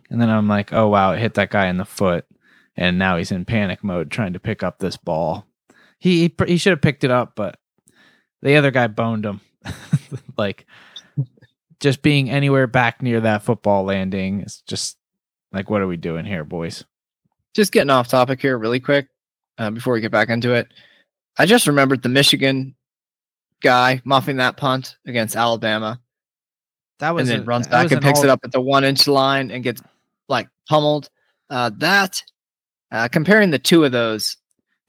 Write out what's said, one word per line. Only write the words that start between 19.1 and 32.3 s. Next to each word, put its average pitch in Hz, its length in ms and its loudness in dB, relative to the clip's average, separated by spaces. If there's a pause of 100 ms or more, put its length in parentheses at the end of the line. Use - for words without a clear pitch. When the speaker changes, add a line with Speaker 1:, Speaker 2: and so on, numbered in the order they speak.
Speaker 2:
uh, 107 140 -4
before 120 220 -4
we 113 80 0
get 110 100 -6
back 110 180 2
into 120 240 0
it. 117 140 -2 (720)
I 143 80 4
just 233 200 4
remembered 139 360 2
the 123 60 0
Michigan 135 640 0 (880)
guy 127 440 4
muffing 135 320 0
that 127 200 0
punt 131 380 -4 (120)
against 113 280 -4
Alabama. 110 640 -2 (1000)
Speaker 1:
That 160 160 -2
was 151 140 0
Speaker 2:
And 117 100 0
then - 20 -8
Speaker 1:
a, 113 40 -8
Speaker 2:
runs 120 200 -2
Speaker 1:
that - 60 -6
Speaker 2:
back 120 140 4
Speaker 1:
was - 80 2
Speaker 2:
and 143 100 0
Speaker 1:
an 143 40 4
Speaker 2:
picks 143 160 4
it 139 40 6
Speaker 1:
all 135 60 6
Speaker 2:
up 127 100 -2
at 127 80 -14
the 131 100 0
one 135 220 2
inch 135 240 0
line 135 440 2
and 123 120 -10
gets, 120 180 -6 (480)
like, 120 180 -2 (220)
pummeled. 151 400 0 (400)
Uh, 123 280 -2
that, 190 440 0 (680)